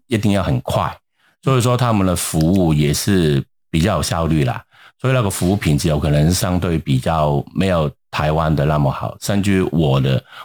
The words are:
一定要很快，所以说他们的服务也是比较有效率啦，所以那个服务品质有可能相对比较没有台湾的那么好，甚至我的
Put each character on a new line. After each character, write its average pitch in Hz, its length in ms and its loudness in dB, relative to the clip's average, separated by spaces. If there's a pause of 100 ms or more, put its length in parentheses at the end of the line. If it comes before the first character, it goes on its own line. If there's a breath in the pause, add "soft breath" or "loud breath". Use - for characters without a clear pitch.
一 113 100 -2
定 101 160 2
要 98 100 0
很 73 160 0
快， - 340 -4 (500)
所 135 140 2
以 120 40 2
说 123 160 2
他 123 160 0
们 95 120 2
的 92 80 2
服 - 260 -4
务 82 340 2
也 73 200 2
是 80 480 0 (280)
比 82 100 -2
较 90 180 2
有 73 60 -2
效 82 220 -2
率 78 180 2
啦， - 180 -4 (380 soft breath)
所 127 100 -2
以 131 40 0
那 127 80 2
个 101 80 0
服 90 200 -2
务 101 60 2
品 78 220 0
质 69 100 -2
有 76 100 0
可 73 120 0
能 76 200 4
相 90 300 0
对 85 180 -2
比 67 220 -2
较 76 420 0 (140)
没 92 120 0
有 80 220 0 (220)
台 76 200 -2
湾 78 220 0
的 71 120 0
那 76 120 0
么 69 140 0
好， - 300 -8
甚 101 200 -2
至 95 300 2
我 71 300 2
的 65 200 0 (240 loud breath)